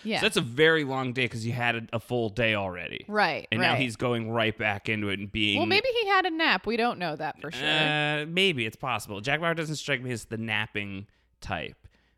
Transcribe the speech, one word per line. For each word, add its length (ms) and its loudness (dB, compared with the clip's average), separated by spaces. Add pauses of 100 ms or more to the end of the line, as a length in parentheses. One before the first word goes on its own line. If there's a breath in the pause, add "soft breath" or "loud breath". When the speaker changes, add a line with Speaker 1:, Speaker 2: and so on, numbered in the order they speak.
Speaker 1:
Yeah. 160 -2
Speaker 2:
So 80 0
that's 100 0
a 40 2
very 420 4
long 280 -2
day 160 0
'cause 160 -6
you 100 -2
had 220 0
a, 180 -6
a 60 0
full 300 -2
day 240 2
already. 540 -4
Speaker 1:
Right, 440 2
Speaker 2:
And 100 2
now 100 4
Speaker 1:
right. 100 2
Speaker 2:
he's 140 -2
going 340 0
right 260 2
back 340 -2
into 200 0
it 80 -2
and 140 -8
being 260 4
Speaker 1:
Well, 80 2
maybe 220 2 (160)
he 40 -4
had 200 4
a 20 0
nap. 380 0
We 100 0
don't 220 0
know 160 -4
that 260 -6
for 80 -8
sure. 180 -4
Speaker 2:
Uh, 600 2
maybe. 400 2
It's 100 -8
possible. 440 -4
Jack 200 0
Bauer 140 2
doesn't 220 -4
strike 260 -2
me 80 -4
as 140 -6
the 120 -8
napping 680 -4 (340)
type. 340 -6 (420)